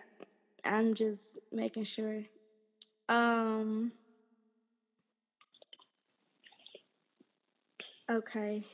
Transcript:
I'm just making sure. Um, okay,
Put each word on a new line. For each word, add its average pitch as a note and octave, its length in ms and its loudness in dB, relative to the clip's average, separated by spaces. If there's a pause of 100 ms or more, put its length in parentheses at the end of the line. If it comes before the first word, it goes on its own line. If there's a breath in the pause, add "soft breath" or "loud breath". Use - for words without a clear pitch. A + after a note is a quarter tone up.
(640)
I'm A3 300 4
just G#3+ 300 0 (280)
making A3 340 -2
sure. G#3+ 380 -4 (840)
Um, A3+ 840 2 (4000)
okay, G#3+ 540 -2 (100)